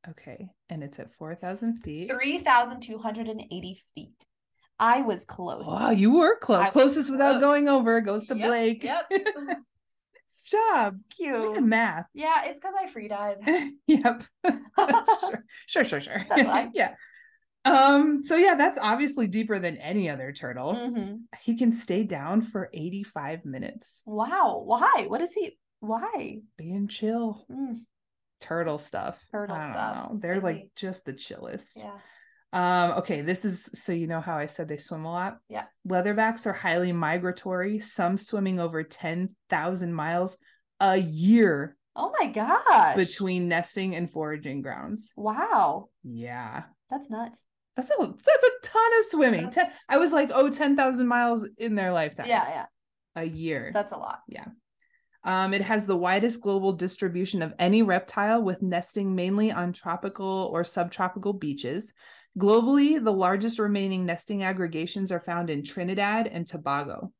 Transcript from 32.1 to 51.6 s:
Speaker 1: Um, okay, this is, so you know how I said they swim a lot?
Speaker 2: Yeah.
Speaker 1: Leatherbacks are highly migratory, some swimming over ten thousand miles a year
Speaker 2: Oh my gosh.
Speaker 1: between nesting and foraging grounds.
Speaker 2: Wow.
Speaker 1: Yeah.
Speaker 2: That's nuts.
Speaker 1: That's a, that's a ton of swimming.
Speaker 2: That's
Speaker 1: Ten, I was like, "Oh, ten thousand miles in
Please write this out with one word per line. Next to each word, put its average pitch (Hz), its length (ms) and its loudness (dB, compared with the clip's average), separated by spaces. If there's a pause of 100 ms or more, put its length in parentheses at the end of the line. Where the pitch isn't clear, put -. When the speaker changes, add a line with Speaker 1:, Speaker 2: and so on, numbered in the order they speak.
Speaker 1:
Um, 180 460 2
okay, 180 220 -4
this 180 240 -4
is, 185 300 -4
so - 180 -6
you 170 140 -4
know 165 160 -4
how 165 160 -6
I 147 80 -4
said 156 220 -8
they 151 100 -8
swim 156 260 -10
a 165 80 -8
lot? 190 240 -6 (140)
Speaker 2:
Yeah. - 140 -10 (220)
Speaker 1:
Leatherbacks 208 600 0
are 202 80 -2
highly 180 380 0
migratory, 180 880 -2
some 190 360 -2
swimming 190 440 -2
over 165 240 -2
ten 175 500 -6 (160)
thousand 175 420 -2
miles 170 460 -2 (420)
a 190 160 4
year 170 800 4 (180)
Speaker 2:
Oh 320 240 -4
my 320 100 2
gosh. 226 680 6
Speaker 1:
between 185 520 0
nesting 175 480 -2
and 170 140 -4
foraging 151 520 -6
grounds. 139 540 -10
Speaker 2:
Wow. 214 720 0 (160)
Speaker 1:
Yeah. 120 580 -10 (260)
Speaker 2:
That's 277 220 -8
nuts. 233 320 -10 (340)
Speaker 1:
That's 254 140 -6
a, 571 60 2 (100)
that's - 380 4
a 508 60 8 (120)
ton 453 360 4
of 440 60 6
swimming. 247 400 2
Speaker 2:
That's - 120 -6
Speaker 1:
Ten, 359 140 2 (180)
I 277 100 4
was 320 140 4
like, 302 220 4
"Oh, 269 160 6
ten 277 260 2
thousand 262 300 2
miles 240 420 2 (100)
in 226 180 -2